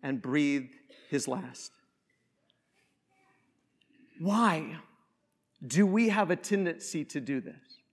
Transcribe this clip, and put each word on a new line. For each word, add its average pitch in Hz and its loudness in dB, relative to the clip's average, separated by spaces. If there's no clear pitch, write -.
and 135 -4
breathed 143 0
his 139 -2
last." - -8
Why 180 0
do 160 4
we 220 4
have 202 2
a 180 4
tendency 175 -2
to 143 -6
do 131 -4
this? - -16